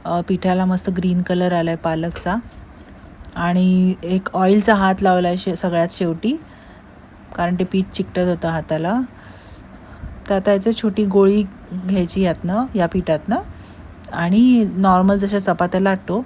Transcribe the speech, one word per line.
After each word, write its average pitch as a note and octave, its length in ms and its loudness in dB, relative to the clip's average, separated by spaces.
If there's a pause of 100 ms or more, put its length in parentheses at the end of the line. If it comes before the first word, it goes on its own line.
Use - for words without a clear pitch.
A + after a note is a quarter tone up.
अ, F3 240 -2
पिठाला F#3 360 0
मस्त F#3 260 -2
ग्रीन F3+ 320 -2
कलर F3+ 300 0
आला E3 180 0
आहे E3 60 -4
पालकचा E3 600 -4 (1000)
आणि F#3 680 2
एक F#3 320 -2
ऑइलचा G3 400 4
हात F#3+ 280 4
लावला F3+ 260 2
आहे F3+ 80 0
शे-, F3+ 180 -4
सगळ्यात E3+ 360 0
शेवटी, G3 500 -2 (960)
कारण F3 180 -2
ते F3+ 100 0
पीठ F#3+ 260 -2
चिकटत - 280 -6
होतं F3+ 300 0
हाताला. E3 520 -2 (1300)
तर G3 80 2
आता G3 160 2
याचं G3 200 2
छोटी G#3+ 320 -2
गोळी G3 400 4 (280)
घ्यायची F#3 480 -2
यातनं, F#3 440 0 (100)
या F3+ 120 2
पिठातनं F3 500 -2 (760)
आणि G#3+ 600 4
नॉर्मल F#3+ 440 4
जशा G3+ 220 -2
चपात्या F#3 420 0
लाटतो G3 460 -2